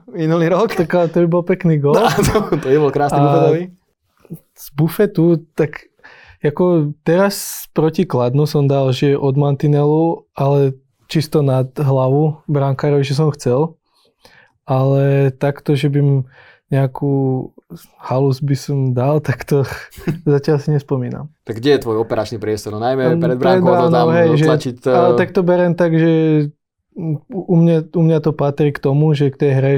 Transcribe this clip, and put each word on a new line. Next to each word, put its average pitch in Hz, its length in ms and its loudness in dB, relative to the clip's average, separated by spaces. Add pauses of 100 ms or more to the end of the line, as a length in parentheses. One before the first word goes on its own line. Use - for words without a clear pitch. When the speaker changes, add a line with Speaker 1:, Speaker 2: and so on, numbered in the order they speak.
Speaker 1:
minulý 165 400 0
rok. 185 300 0
Speaker 2:
Tak 170 100 0
ale 175 200 0
to 170 120 -2
by 175 80 2
bol 175 140 0
pekný 180 340 0
gól. 143 220 2
Speaker 1:
No, 226 80 2 (120)
<laughs> 202 100 0
to, 208 280 -2
to 139 120 -6
by 143 100 4
bol 143 140 2
krásny 143 260 0
Speaker 2:
A 143 60 4
Speaker 1:
bufetový. 143 380 2 (920)
Speaker 2:
z - 200 -20
bufetu, 165 520 0 (280)
tak - 380 -6 (500)
ako 151 240 0 (360)
teraz 196 680 -2
proti 160 360 0
Kladnu 127 400 0
som 147 200 -2
dal, 135 260 0
že 139 220 0
od 139 220 0
mantinelu, 147 880 0 (100)
ale 139 420 0 (320)
čisto 156 340 -2
nad 131 320 0
hlavu 139 720 0
brankárovi, 143 560 0
že 135 140 -2
som 151 160 0
chcel. 147 480 -2 (840)
Ale 139 680 0
takto, 143 400 -4
že 139 160 0
by 139 100 -2
m-, 139 260 2 (440)
nejakú 135 800 -2 (500)
halus 131 420 -2
by 139 140 -2
som 135 380 -4
dal, 135 260 0
tak 139 260 -4
to 139 200 0 (300)
<laughs> - 340 -6
zatiaľ 143 300 0
si 139 120 -6
nespomínam. 131 640 -4 (100)
Speaker 1:
Tak 110 140 -10
kde 123 160 -2
je 131 80 2
tvoj 117 180 -4
operačný 113 380 -4
priestor? 104 400 -6
No, - 20 -8
najmä 131 300 0
Speaker 2:
Len 165 100 2
Speaker 1:
pred - 120 0
Speaker 2:
pred 123 100 -2
Speaker 1:
bránkou 185 260 2
to 175 140 4
Speaker 2:
bránou, 170 140 2
Speaker 1:
tam 165 160 2
Speaker 2:
hej, 170 200 2
že, 151 140 2
Speaker 1:
dotlačiť, 151 340 0
e, 131 120 -2
Speaker 2:
ale 175 260 4
tak 180 140 0
to 190 120 0
berem 175 300 2
tak, 170 200 0
že 165 200 2 (800)
u, 160 240 -6 (100)
u 196 300 -4
mňa, 165 200 4 (120)
u 175 140 -2
mňa 160 180 2
to 156 120 -2
patrí 147 360 0
k 143 100 -4
tomu, 147 320 2
že 143 200 2
k 131 80 -16
tej 143 160 2
hre, 135 240 0